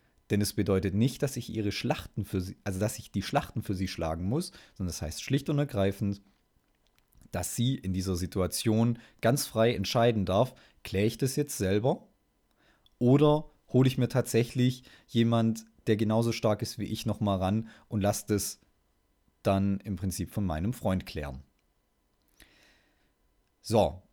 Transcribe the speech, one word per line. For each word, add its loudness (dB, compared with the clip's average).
Denn 2
es 0
bedeutet 0
nicht, 0
dass -4
ich -8
ihre -2
Schlachten -6
für -4
sie, -8
also -4
dass -2
ich -20
die -4
Schlachten -4
für -6
sie -2
schlagen -4
muss, -4
sondern -6
das -8
heißt -8
schlicht -2
und 0
ergreifend, -2
dass -6
sie 0
in -6
dieser -2
Situation 0
ganz 2
frei 2
entscheiden 2
darf, 2
kläre 0
ich -2
das -2
jetzt -4
selber 0
oder 6
hole 6
ich 2
mir 2
tatsächlich 2
jemand, 2
der 4
genauso 2
stark 0
ist -8
wie -4
ich, -8
nochmal 0
ran 0
und -2
lass 0
das -2
dann 2
im -6
Prinzip -6
von -4
meinem -2
Freund -2
klären. -10
So, 0